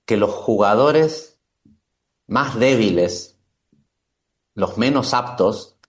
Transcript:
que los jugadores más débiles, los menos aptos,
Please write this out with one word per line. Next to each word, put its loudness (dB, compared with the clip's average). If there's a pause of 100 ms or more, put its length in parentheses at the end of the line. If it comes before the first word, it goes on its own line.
que 0
los 0
jugadores 0 (840)
más -4
débiles, 0 (1160)
los -4
menos 0
aptos, -2 (120)